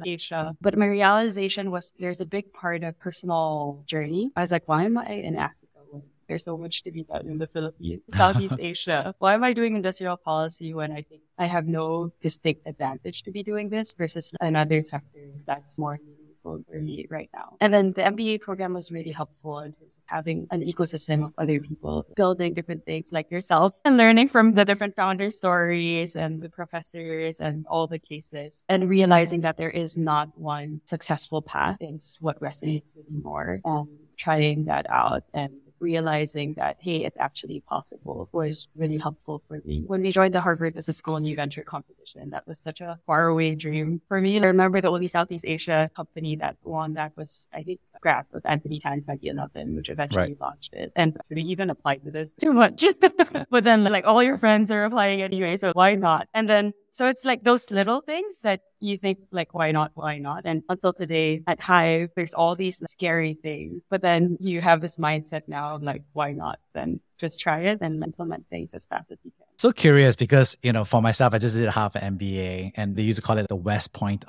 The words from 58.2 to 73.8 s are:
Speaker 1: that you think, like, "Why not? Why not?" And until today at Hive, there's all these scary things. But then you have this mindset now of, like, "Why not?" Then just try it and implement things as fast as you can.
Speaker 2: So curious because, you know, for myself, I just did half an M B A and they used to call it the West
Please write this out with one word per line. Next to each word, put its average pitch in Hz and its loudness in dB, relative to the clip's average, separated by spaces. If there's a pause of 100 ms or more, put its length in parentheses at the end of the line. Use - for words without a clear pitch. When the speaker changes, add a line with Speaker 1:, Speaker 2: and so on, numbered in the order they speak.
Speaker 1:
that 190 2 (180)
you 202 -4
think, 190 -2 (120)
like, 175 -4
"Why 160 2
not? 151 2
Why 151 -4
not?" 143 -6
And 160 -2
until 185 0
today 160 0
at 170 0
Hive, 170 4
there's 165 -4
all 170 2
these 180 -4 (100)
scary 165 0 (100)
things. 156 -10
But 190 -2
then 175 4
you 180 -2
have 170 6
this 160 -6
mindset 156 -2
now 147 -6
of, 147 -10
like, 143 -6 (100)
"Why 147 -2
not?" - -6 (120)
Then - -6 (160)
just - -6
try 160 0
it 208 0
and 156 -4
implement 165 -10
things 170 -10
as - -14
fast - -8
as - -18
you - -20
can. - -20 (100)
Speaker 2:
So 233 4
curious 143 8
because, 131 6
you 123 4
know, 110 0
for 117 4
myself, 117 4
I 113 2
just 110 2
did 113 2
half 104 0
an 101 -6
M 98 -4
B 95 -4
A 92 -6
and 101 -4
they 107 0
used 107 2
to - -8
call 110 2
it 101 0
the 98 -4
West 101 -2